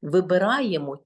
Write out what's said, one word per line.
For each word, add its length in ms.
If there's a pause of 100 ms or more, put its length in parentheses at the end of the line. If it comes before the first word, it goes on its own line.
вибираємо 1040